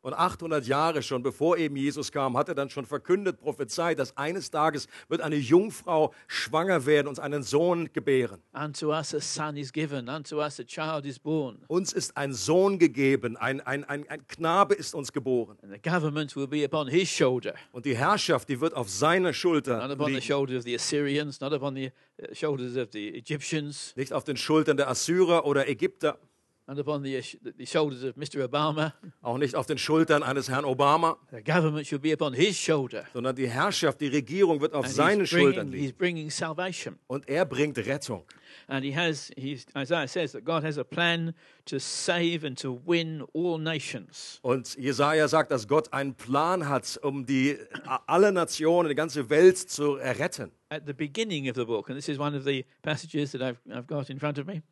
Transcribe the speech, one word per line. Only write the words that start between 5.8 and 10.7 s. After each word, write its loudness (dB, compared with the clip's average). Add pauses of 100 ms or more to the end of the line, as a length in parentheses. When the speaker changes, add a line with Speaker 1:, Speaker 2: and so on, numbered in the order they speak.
Speaker 1:
schwanger 2
werden 6
und -8
einen -4
Sohn 2
gebären. 0 (100)
Speaker 2:
Unto -4
us -2
a 0
son -4
is -8
given, -4
unto -4
us -4
a -10
child -6